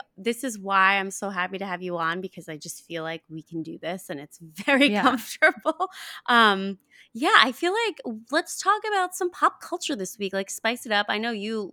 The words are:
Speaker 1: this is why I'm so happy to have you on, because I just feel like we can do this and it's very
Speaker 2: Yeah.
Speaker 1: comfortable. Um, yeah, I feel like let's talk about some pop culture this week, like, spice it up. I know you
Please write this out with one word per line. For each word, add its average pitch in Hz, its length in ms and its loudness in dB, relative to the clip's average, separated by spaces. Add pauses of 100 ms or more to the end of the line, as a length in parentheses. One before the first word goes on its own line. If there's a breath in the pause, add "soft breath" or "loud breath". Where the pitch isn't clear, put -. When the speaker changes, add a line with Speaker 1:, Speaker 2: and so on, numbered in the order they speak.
(180)
Speaker 1:
this 233 280 -2
is 226 120 -4
why 196 400 4
I'm 196 140 -2
so 196 180 -6
happy 185 280 -4
to 196 80 -4
have 180 160 -4
you 175 160 -4
on, 165 240 -2
because 180 260 -12
I 160 80 -10
just - 300 -14
feel 165 180 -6
like 160 260 -8
we 160 120 -10
can 165 200 -8
do 160 160 -8
this 175 320 -8
and 156 120 -8
it's - 200 -18
very 247 500 2
Speaker 2:
Yeah. 208 120 2
Speaker 1:
comfortable. 311 840 0 (380 loud breath)
Um, 196 500 6 (340 soft breath)
yeah, 320 280 2
I 254 120 4
feel 349 220 0 (140)
like 339 120 -6 (320)
let's 339 300 -2
talk 415 260 2
about 392 280 -2
some 359 160 -2
pop - 300 -2
culture - 360 -6
this 185 200 -8
week, 196 140 -4
like, 196 180 -4
spice - 360 -4
it 220 80 -2
up. 208 160 2
I 214 80 0
know 233 140 -2
you 214 420 -4